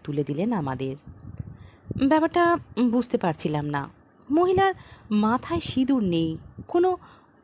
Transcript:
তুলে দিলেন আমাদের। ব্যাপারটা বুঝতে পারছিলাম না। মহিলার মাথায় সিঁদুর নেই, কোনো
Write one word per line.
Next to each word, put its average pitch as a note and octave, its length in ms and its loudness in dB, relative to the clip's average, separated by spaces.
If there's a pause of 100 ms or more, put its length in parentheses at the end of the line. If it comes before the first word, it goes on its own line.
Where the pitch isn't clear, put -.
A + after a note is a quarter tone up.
তুলে D3 200 -2
দিলেন D#3+ 280 -2
আমাদের। C3+ 440 -4 (1120)
ব্যাপারটা E4 500 2 (320)
বুঝতে A#3+ 280 0
পারছিলাম D3+ 460 -2
না। C#3+ 240 -4 (420)
মহিলার F#4 440 4 (360)
মাথায় A3+ 500 0
সিঁদুর C4 420 0
নেই, E3 340 0 (320)
কোনো F4 300 2 (460)